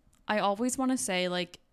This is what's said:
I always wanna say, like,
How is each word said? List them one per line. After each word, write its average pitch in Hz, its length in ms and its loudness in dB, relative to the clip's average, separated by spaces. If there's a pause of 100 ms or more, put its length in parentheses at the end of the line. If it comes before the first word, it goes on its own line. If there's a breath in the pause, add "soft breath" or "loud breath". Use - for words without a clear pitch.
(280)
I 214 100 2
always 208 400 0
wanna 262 180 2
say, 185 320 0
like, 180 300 -4 (140)